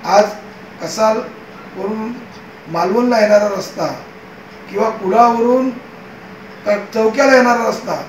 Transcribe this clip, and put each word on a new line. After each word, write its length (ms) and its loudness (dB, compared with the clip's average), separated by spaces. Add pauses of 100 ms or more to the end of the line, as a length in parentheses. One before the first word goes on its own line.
आज 200 4 (580)
कसालवरून 1300 -4 (560)
मालवणला 520 2
येणारा 280 4
रस्ता 380 -6 (840)
किंवा 200 -2
कुडाळवरून 800 2
क-, 1080 -8 (160)
चौक्याला 420 4
येणारा 320 4
रस्ता 400 -6